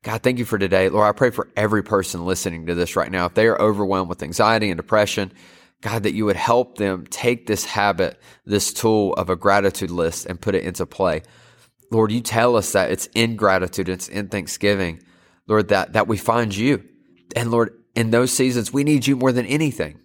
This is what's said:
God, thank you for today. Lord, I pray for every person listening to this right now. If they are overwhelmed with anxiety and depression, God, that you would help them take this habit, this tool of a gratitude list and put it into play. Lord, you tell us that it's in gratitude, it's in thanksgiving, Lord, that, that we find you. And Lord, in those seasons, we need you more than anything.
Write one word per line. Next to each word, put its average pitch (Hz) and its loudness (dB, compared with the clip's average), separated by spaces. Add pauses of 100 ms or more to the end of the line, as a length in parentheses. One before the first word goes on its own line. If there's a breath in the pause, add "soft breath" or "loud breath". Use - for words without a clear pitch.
God, 110 -8
thank 127 0
you 120 -2
for 110 -2
today. 95 2
Lord, 104 4
I 104 2
pray 123 2
for - -8
every 104 2
person 90 -2
listening 87 -4
to 87 -2
this 87 -2
right 87 -2
now. 90 -2
If 87 -6
they 110 4
are 110 2
overwhelmed 98 0
with 87 -8
anxiety 107 0
and 87 -4
depression, 101 0 (500 loud breath)
God, 110 -4
that 101 0
you 107 -2
would 101 2
help 120 0
them 95 -4
take - -2
this 107 -2
habit, 95 0 (260 soft breath)
this 101 0
tool 107 2
of 92 -2
a 92 2
gratitude 98 0
list 85 -4
and 90 -10
put 101 -2
it 92 0
into 90 -6
play. 80 -2 (680 soft breath)
Lord, 110 2
you 120 -2
tell 117 2
us 104 -2
that 95 2
it's - -4
in 117 0
gratitude, 95 0
it's 92 -6
in 101 -8
thanksgiving, 95 -2 (440 soft breath)
Lord, 107 0
that, 95 0
that 101 2
we 107 -2
find 113 0
you. 120 0 (500)
And 117 -2
Lord, 117 0 (180)
in 113 0
those 120 4
seasons, 123 0
we 139 0
need 143 2
you 139 2
more 127 2
than 120 0
anything. 127 -2